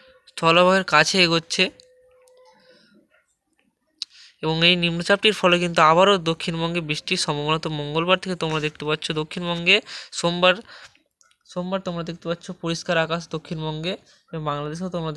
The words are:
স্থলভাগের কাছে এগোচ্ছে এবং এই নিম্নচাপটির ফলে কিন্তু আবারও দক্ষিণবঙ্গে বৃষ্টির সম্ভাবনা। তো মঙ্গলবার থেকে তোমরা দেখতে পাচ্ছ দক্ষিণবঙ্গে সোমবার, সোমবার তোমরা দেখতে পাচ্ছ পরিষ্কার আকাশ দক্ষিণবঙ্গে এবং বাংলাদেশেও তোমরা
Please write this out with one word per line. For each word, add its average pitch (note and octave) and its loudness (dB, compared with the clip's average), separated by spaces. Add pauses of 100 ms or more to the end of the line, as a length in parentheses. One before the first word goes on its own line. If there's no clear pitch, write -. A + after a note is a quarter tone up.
(260)
স্থলভাগের F3+ 4
কাছে D#3+ 4
এগোচ্ছে E3 0 (2750)
এবং D#3+ -2 (120)
এই F3+ 6 (100)
নিম্নচাপটির F#3+ 2
ফলে F3 4
কিন্তু F3 0
আবারও F3+ 6 (140)
দক্ষিণবঙ্গে E3 -4
বৃষ্টির D#3+ -4
সম্ভাবনা। D3+ -2
তো E3 -4
মঙ্গলবার D#3 0
থেকে F3+ -6
তোমরা D#3 -2
দেখতে D3+ -6
পাচ্ছ D#3 -4 (140)
দক্ষিণবঙ্গে F3 -2 (360)
সোমবার, F3 2 (960)
সোমবার F#3 -6
তোমরা E3+ -6
দেখতে E3+ -12
পাচ্ছ E3+ -8 (140)
পরিষ্কার E3 -4
আকাশ D#3+ -2 (120)
দক্ষিণবঙ্গে D#3 -8 (320)
এবং D#3+ -10
বাংলাদেশেও D3+ -6
তোমরা D#3+ -6